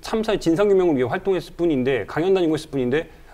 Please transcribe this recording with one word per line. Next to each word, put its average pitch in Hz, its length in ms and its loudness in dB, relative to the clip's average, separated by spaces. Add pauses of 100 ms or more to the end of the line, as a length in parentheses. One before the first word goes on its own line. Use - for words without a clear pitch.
참사의 214 380 -2
진상규명을 180 580 2
위해 123 100 0
활동했을 185 480 -4
뿐인데, 131 500 0
강연 185 300 0
다니고 170 180 2
했을 - 160 -6
뿐인데 139 400 -2 (240)